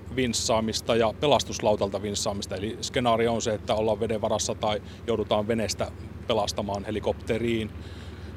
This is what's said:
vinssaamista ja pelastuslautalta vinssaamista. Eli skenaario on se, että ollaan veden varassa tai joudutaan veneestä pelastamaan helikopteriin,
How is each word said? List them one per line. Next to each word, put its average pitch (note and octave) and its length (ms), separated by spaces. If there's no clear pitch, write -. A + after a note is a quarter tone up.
vinssaamista A2+ 800
ja A2+ 240
pelastuslautalta G#2+ 840
vinssaamista. G2+ 540
Eli G2+ 260
skenaario A#2 520
on A2 80
se, A2+ 120
että G2 220
ollaan G#2+ 240
veden A2 220
varassa G#2+ 340
tai G#2+ 260
joudutaan G#2+ 400
veneestä A2 440
pelastamaan G2+ 580
helikopteriin, A2 880